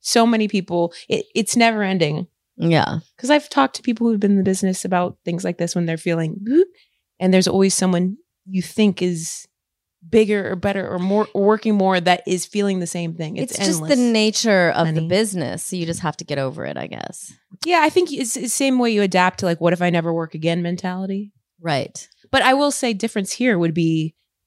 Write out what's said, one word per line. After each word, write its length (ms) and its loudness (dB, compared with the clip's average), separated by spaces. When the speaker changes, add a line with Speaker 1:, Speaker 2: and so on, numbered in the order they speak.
Speaker 1:
So 220 2
many 200 2
people, 460 -2
it, 240 -2
it's 220 -2
never 260 4
ending. 460 0
Speaker 2:
Yeah. 420 2
Speaker 1:
'Cause 140 -8
I've 180 2
talked 280 0
to 40 -14
people 260 -2
who've 120 2
been 120 2
in 60 4
the 60 2
business 420 -2
about 400 0
things 180 -4
like 140 -4
this 180 -4
when 120 0
they're 100 -2
feeling, 380 -2
"Boop," 180 4
and 140 4
there's 140 4
always 260 2
someone 440 0
you 160 -4
think 400 0
is 460 -6
bigger 440 2
or 60 -4
better 300 -2
or 120 -4
more, 340 0
working 420 2
more 260 2
that 260 2
is 180 -2
feeling 340 -2
the 80 -4
same 280 -6
thing. 220 -8
It's 200 -6
Speaker 2:
It's 80 -2
just 140 0
the 140 0
Speaker 1:
endless, 60 4
Speaker 2:
nature 720 4
of 180 0
the 60 -2
Speaker 1:
honey. 120 -2
Speaker 2:
business. 560 -2
So 140 -8
you 80 -4
just 160 -6
have 160 -4
to 80 -12
get 120 -4
over 280 -6
it, 120 -8
I 100 -8
guess. 440 -12
Speaker 1:
Yeah, 160 2
I 80 4
think 220 2
it's 220 -6
the 160 -6
same 300 0
way 120 2
you 100 2
adapt 380 2
to, 60 -4
like, 160 -2
"What 120 4
if 80 -2
I 80 2
never 240 0
work 220 -6
again?" 260 -2
mentality. 680 -6
Speaker 2:
Right. 460 -6
Speaker 1:
But 120 2
I 120 4
will 180 2
say 220 -2
difference 380 -4
here 260 0
would 160 0
be, 400 0